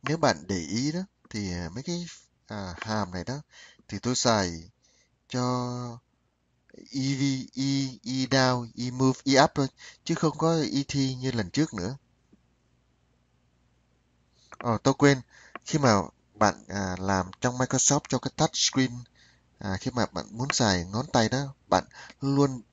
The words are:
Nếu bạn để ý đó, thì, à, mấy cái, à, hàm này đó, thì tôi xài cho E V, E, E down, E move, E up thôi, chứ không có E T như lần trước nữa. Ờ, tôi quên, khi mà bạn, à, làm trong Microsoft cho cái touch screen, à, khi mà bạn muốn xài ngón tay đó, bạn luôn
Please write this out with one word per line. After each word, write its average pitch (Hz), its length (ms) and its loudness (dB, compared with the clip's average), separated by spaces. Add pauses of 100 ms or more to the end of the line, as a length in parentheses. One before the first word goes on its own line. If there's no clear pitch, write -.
Nếu 156 160 -2
bạn 113 300 2
để 98 100 -2
ý 107 340 -2
đó, 175 100 -4 (280)
thì, 101 240 -4
à, 87 160 -6
mấy 107 140 -10
cái, 175 220 -6 (420)
à, 196 340 -8
hàm 107 300 -4
này 90 120 -6
đó, 139 180 -8 (460)
thì 98 120 -8
tôi 123 160 -2
xài 90 540 0 (580)
cho 123 720 -4 (720)
E 135 420 -2
V, 131 80 0 (320)
E, 135 480 0
E 131 260 -2
down, 127 380 2 (100)
E 123 140 -4
move, 131 340 2
E 135 180 6
up 165 120 4
thôi, 135 120 0 (360)
chứ 170 120 0
không 151 220 0
có 165 180 2
E 139 320 0
T - 80 -8
như 131 360 -2
lần 107 180 -2
trước 147 240 0
nữa. 107 240 -6 (2500)
Ờ, 113 260 0
tôi 139 100 4
quên, 139 280 6 (440)
khi 156 140 -2
mà 113 220 6 (320)
bạn, 80 340 2
à, 95 320 -4
làm 95 320 0 (100)
trong 127 160 -2
Microsoft 131 420 2 (100)
cho 127 100 0
cái - 160 -6
touch 156 200 0
screen, 131 360 0 (680)
à, 95 200 -4
khi 123 120 -6
mà 120 140 0
bạn 87 260 -8
muốn 120 200 -6
xài 95 340 2
ngón 107 280 -4
tay 110 160 4
đó, 135 240 -4 (140)
bạn - 160 2 (380)
luôn 139 400 2 (120)